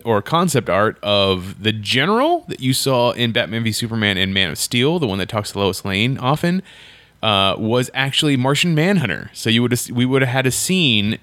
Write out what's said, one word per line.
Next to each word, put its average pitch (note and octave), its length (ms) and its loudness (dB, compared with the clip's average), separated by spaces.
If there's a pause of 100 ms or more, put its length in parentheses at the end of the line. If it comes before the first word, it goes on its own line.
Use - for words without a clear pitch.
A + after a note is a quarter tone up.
or A2 160 2
concept D#3 480 0
art G2+ 340 2
of G2 580 0
the G#2+ 120 0
general G3 720 0
that - 120 -10
you C3 140 0
saw B2 380 0
in A#2 220 -2
Batman A2+ 300 -2
v A2+ 80 0
Superman G#2+ 460 -2
and F#2+ 160 0
Man F#2+ 160 0
of C#2+ 80 -6
Steel, C3+ 420 0
the D3 80 -2
one G2 120 -2
that F2+ 100 -4
talks G#2 220 -4
to G2+ 80 -6
Lois G2 260 0
Lane G#2 320 0
often, E3+ 460 0 (580)
uh, G2 360 2
was A#2+ 360 0
actually C3+ 440 0
Martian C#3+ 360 0
Manhunter. D3+ 600 0
So - 160 -4
you A2+ 120 4
would A#2+ 100 0
have, - 200 -2
we B2 140 0
would C3 160 2
have C3 100 0
had C3 160 0
a B2 40 2
scene A#2 720 0